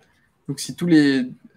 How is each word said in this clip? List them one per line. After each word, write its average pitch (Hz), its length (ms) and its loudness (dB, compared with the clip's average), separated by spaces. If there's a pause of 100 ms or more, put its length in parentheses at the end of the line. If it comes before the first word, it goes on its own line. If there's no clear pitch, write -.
(460)
Donc, 143 140 -12
si - 160 -12
tous 180 100 -6
les, 143 380 4 (320)